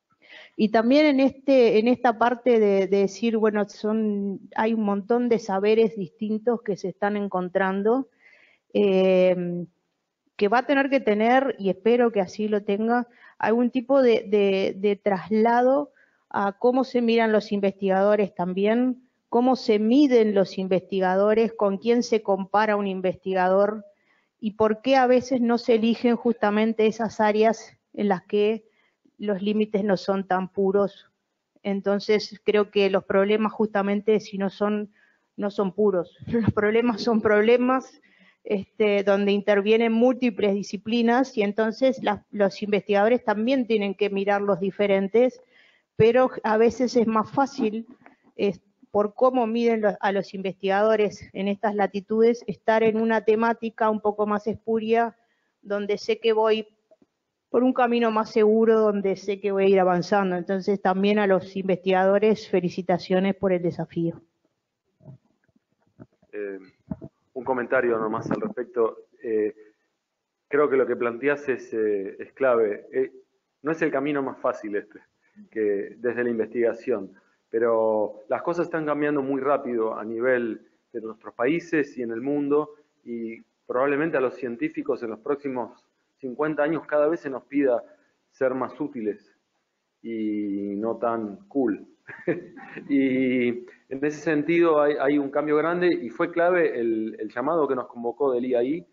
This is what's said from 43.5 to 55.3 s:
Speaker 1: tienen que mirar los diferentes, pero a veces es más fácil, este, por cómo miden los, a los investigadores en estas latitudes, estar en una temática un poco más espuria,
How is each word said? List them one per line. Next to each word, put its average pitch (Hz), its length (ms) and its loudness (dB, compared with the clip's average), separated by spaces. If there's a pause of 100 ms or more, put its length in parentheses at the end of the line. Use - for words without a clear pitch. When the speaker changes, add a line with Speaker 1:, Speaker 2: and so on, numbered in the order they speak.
Speaker 1:
tienen 202 260 0
que 202 160 -2
mirar 196 320 0
los 196 200 0
diferentes, 196 800 0 (560)
pero 240 340 4 (120)
a 220 120 0
veces 233 400 2
es 226 120 4
más 220 220 0
fácil, 226 580 -2 (500)
este, 196 300 -4 (240)
por 208 220 -2
cómo 254 340 2
miden 226 340 0
los, 202 180 0
a 202 120 0
los 196 220 -4
investigadores 196 1000 -2
en 196 140 -6
estas 208 280 -4
latitudes, 220 720 0
estar 226 360 0
en 220 160 2
una 226 220 0
temática 226 680 0
un 214 120 -2
poco 208 240 -2
más 208 220 -2
espuria, 226 680 -2 (460)